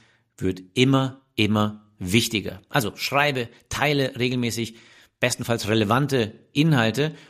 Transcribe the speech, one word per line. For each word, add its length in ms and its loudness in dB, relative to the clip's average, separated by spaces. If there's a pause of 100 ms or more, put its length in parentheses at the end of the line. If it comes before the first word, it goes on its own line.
(380)
wird 240 -4 (140)
immer, 500 2 (100)
immer 640 0
wichtiger. 720 -2
Also 260 -2
schreibe, 540 -2 (180)
teile 500 -2
regelmäßig, 600 -2 (420)
bestenfalls 480 -2
relevante 840 0
Inhalte. 600 2 (140)